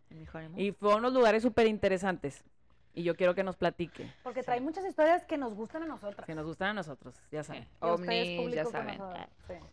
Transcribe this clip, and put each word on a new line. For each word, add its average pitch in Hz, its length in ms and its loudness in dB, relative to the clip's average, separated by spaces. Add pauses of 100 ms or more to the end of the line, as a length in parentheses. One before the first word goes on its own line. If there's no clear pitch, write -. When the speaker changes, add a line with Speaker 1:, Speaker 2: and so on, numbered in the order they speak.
(100)
Speaker 1:
En 160 80 -20
mi 160 140 -16
honeymoon. 160 280 -10
Speaker 2:
Y 196 120 0
fue 208 200 4
a 214 40 6
unos 247 160 2
lugares 226 300 6
súper 233 240 4
interesantes. 190 760 0 (480)
Y 170 100 -6
yo 170 140 0
quiero 180 180 4
que 190 80 2
nos 185 140 -4
platique. 175 560 -4 (100)
Speaker 3:
Porque 247 200 -6
Speaker 1:
Sí. - 40 -16
Speaker 3:
trae 247 140 0
muchas 320 240 -4
historias 339 400 4
que 320 140 -4
nos 240 160 -4
gustan 226 280 -8
a 330 40 -8
nosotras. 208 400 -10
Speaker 2:
Que 160 80 -8
nos 156 120 -6
gustan 165 220 -4
a 214 60 -2
nosotras, 156 400 -10 (180)
ya 151 100 -4
saben. 143 220 -12
Speaker 1:
Sí. - 40 -20 (140)
Speaker 3:
Y - 40 0
a 170 80 4
ustedes, 170 60 2 (220)
Speaker 1:
Ovnis, 175 180 -2
Speaker 3:
público 233 160 -4
Speaker 1:
ya - 140 0
saben. - 280 -6
Speaker 3:
conocedor. 185 220 -10
Speaker 1:
Ah, - 80 -14 (200)
Speaker 3:
Sí. 180 100 -12
Speaker 1:
sí. - 140 -20